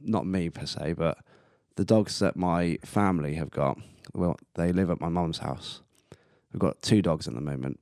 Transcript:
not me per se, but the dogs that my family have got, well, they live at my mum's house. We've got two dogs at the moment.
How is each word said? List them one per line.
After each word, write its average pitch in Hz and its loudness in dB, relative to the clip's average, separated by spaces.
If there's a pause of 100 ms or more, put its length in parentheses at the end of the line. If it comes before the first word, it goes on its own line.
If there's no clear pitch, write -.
not 110 0
me 92 -2
per 73 -10
se, 76 -4
but 82 -2 (560)
the 98 0
dogs 107 4
that 98 2
my 87 2
family 87 0
have 78 -4
got, 69 0 (360)
well, 87 0 (180)
they 87 2
live 90 2
at 87 0
my 85 -2
mum's 85 0
house. - -8 (680)
We've - -8
got 92 0
two 107 6
dogs 82 0
at - -8
the 60 -6
moment. 69 -4